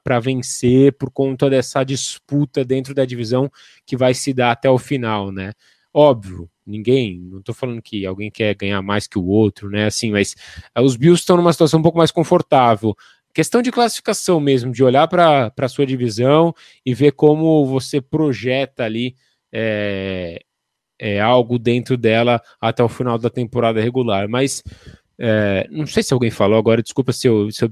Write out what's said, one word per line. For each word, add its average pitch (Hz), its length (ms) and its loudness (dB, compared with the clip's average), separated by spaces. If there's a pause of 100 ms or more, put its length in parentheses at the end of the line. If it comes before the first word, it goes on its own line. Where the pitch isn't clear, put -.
pra 123 160 0
vencer 131 720 2
por 135 180 -8
conta 135 380 -2
dessa 135 340 0
disputa 139 800 -4
dentro 131 300 -4
da 135 120 0
divisão 123 460 -2 (340)
que 135 120 -8
vai 127 160 2
se 135 200 -6
dar 123 180 2
até 127 180 0
o 127 80 4
final, 110 540 -4
né? 95 220 -10 (380)
Óbvio, 101 580 2 (160)
ninguém, 107 540 -2
não 92 220 -18
tô 117 120 -12
falando 117 280 -8
que 101 240 -8
alguém 98 260 -8
quer 104 240 -2
ganhar 98 260 -4
mais 101 260 -2
que - 120 -6
o 90 60 -4
outro, 101 440 0
né? 104 160 -2
Assim, 107 260 -4
mas, 101 240 0 (380)
é, 120 80 0
os 131 140 4
Bills 165 260 4
estão 180 160 2
numa 175 140 4
situação 160 280 2
um 160 40 -2
pouco 165 140 2
mais 165 140 4
confortável. 123 840 2 (380)
Questão 226 300 0
de 247 80 -2
classificação 214 680 0
mesmo, 131 320 0
de 117 120 0
olhar 135 240 4
pra, 160 420 4
pra 131 180 -4
sua 139 200 -2
divisão 131 680 2 (320)
e 127 80 -2
ver 139 200 2
como 156 520 4
você 131 340 -2
projeta 131 840 -4
ali, 117 320 -4 (360)
é, 98 880 -6 (600)
é, 101 200 -4
algo 120 380 2
dentro 120 400 -2
dela 117 420 2 (220)
até 117 220 0
o 117 60 2
final 120 280 -4
da 113 140 -4
temporada 113 500 -2
regular. 113 480 -2
Mas, 131 340 -4 (540)
é, 107 540 0
não 151 160 -6
sei - 160 -2
se - 100 -2
alguém 120 160 0
falou 107 300 2
agora, 110 240 2
desculpa 127 280 -4
se - 160 -2
eu, 107 240 2
se - 140 -4
eu 113 60 -2